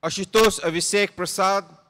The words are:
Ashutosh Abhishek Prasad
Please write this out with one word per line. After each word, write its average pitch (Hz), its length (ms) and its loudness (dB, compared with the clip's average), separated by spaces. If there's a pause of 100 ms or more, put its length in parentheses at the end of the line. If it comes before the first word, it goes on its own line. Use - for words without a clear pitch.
Ashutosh 196 580 2
Abhishek 175 560 -2
Prasad 190 480 -2 (260)